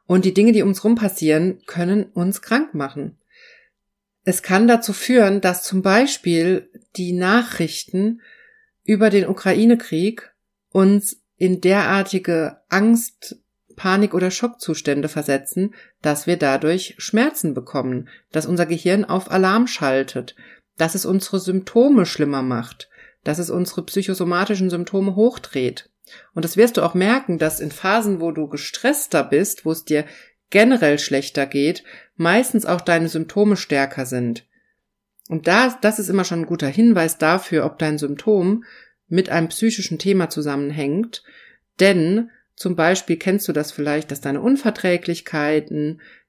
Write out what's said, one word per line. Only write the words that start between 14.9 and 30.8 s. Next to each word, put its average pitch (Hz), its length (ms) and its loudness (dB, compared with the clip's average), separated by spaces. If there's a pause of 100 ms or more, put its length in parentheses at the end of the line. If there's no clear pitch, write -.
versetzen, 147 640 -4 (280)
dass 147 260 -2
wir 175 100 0
dadurch 151 600 -2
Schmerzen 214 560 -2
bekommen, 127 540 -6 (240)
dass 156 140 -2
unser 175 200 0
Gehirn 175 380 0
auf 185 280 -4
Alarm 190 360 2
schaltet, 135 680 -4 (420)
dass 160 180 0
es 190 100 -6
unsere 190 340 -2
Symptome 190 680 2
schlimmer 143 380 -2
macht, 123 460 -6 (340)
dass 151 160 -4
es 170 100 -6
unsere 180 340 -4
psychosomatischen 185 840 -2
Symptome 180 460 -4
hochdreht. 196 720 -2 (440)
Und 165 120 -4
das 165 120 -4
wirst 233 200 4
du - 40 2
auch 170 120 0
merken, 190 460 0
dass 156 200 -2
in 151 120 -8
Phasen, 202 480 -2
wo 165 120 -4
du 156 160 -6
gestresster 156 760 -2
bist, 151 420 0
wo 160 60 0
es 160 140 -8
dir 151 200 0 (440)
generell 208 500 4